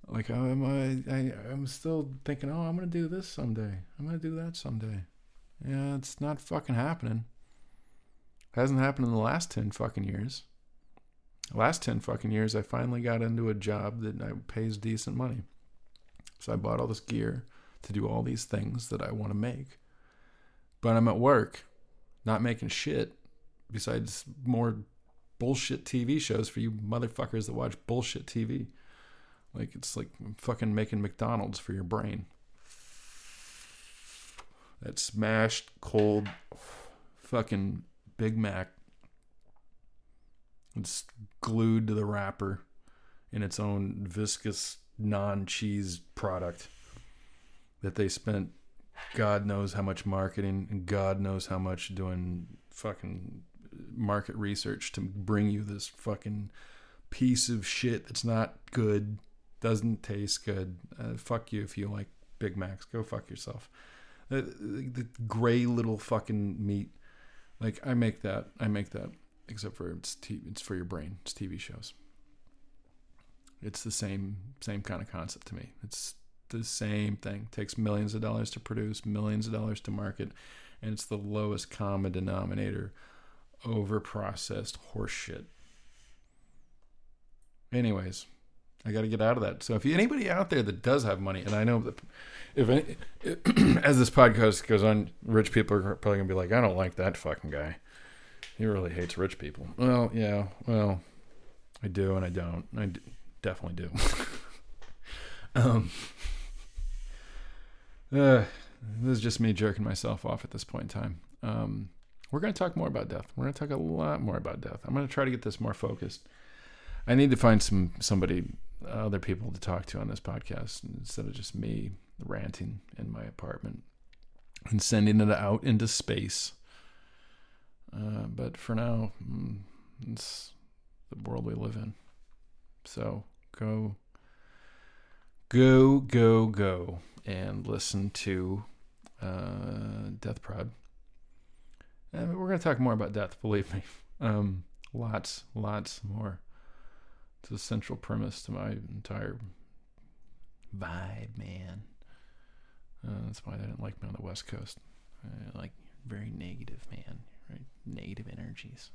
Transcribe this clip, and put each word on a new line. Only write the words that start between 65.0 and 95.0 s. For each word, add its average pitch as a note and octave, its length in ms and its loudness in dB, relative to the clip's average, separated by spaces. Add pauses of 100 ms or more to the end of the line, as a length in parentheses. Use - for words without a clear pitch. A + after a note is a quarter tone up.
gray A#2 380 4
little A#2 320 2
fucking G#2 680 -2
meat. G2+ 240 0 (720)
Like, A2+ 260 -2
I C3 80 0
make A2+ 280 2
that. G2+ 260 -2 (120)
I A2+ 80 0
make G#2 240 -2
that. - 180 -8 (380)
Except G#2+ 280 -10
for F2 160 -6
it's E2+ 240 -8
t-, - 340 -10
it's G2 120 -10
for - 140 -6
your F2+ 100 -4
brain. F2 360 -8
It's - 120 -10
T G2+ 140 -6
V F2+ 100 -8
shows. - 360 -12 (1700)
It's G2+ 220 -8
the A2+ 80 -4
same, G2 460 -4 (240)
same G2+ 200 -6
kind F2+ 200 -6
of - 100 -12
concept - 360 -10
to - 80 -10
me. - 180 -14 (100)
It's - 320 -10 (340)
the A2+ 140 -4
same G#2 520 0
thing. G2+ 360 -8
Takes - 260 -6
millions G#2 360 2
of G#2+ 80 -2
dollars A2 300 0
to - 80 -10
produce, G#2+ 460 -4
millions G#2 420 0
of A2+ 60 -4
dollars G#2+ 280 -2
to G#2 100 -8
market, G#2 400 -4 (500)
and A2 120 -4
it's G#2 120 -6
the G#2+ 120 -4
lowest G#2 540 -2
common G2 400 0
denominator, F#2+ 840 -2 (720)
overprocessed G2+ 1120 -2 (160)
horseshit. - 520 -6 (2250)
Anyways, G#2 540 0 (600)
I A2+ 60 -2
gotta A2 160 2
get A2 140 2
out A#2 160 6
of A2 60 0
that. G2+ 200 -2
So A#2 120 0
if G#2 100 2
you, D3 80 6
anybody A3 360 4
out F3 200 2
there C#3+ 120 4
that G2 200 -2
does C3 220 4
have G2 160 2
money, F#2+ 220 -2
and G2+ 120 -2
I G#2+ 100 4
know A#2 160 6
that A2+ 200 -4 (560)
if A#2+ 140 6
any, C#3 280 4 (260)
<clears throat> - 600 8
as C#3+ 140 10
this B2 120 8
podcast A2 580 10
goes G#2 160 8
on, G#2+ 260 6 (140)